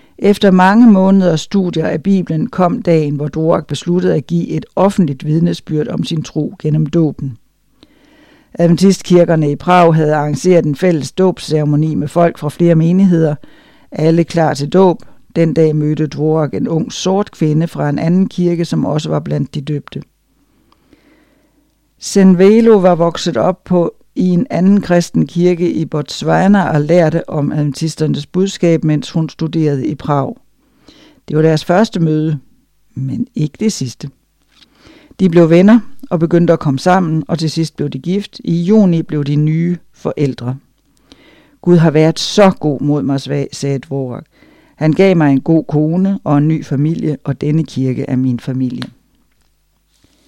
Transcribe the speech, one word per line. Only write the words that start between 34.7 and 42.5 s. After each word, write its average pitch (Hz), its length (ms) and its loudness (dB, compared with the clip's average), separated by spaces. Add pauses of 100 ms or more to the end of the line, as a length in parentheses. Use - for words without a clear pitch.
De 185 100 2
blev 165 200 6
venner 196 300 6 (300)
og 175 100 -2
begyndte 170 340 2
at 160 60 0
komme 135 200 -2
sammen, 175 480 0
og 165 120 -4
til 160 100 -2
sidst 160 260 -6
blev 147 140 -6
de 135 100 -10
gift. 190 440 -6
I 170 180 -2
juni 180 400 2
blev 151 220 -4
de 143 120 -2
nye 160 420 0 (160)
forældre. 127 600 -4 (1080)
"Gud 175 160 4
har 160 140 4
været 156 280 2
så 196 400 2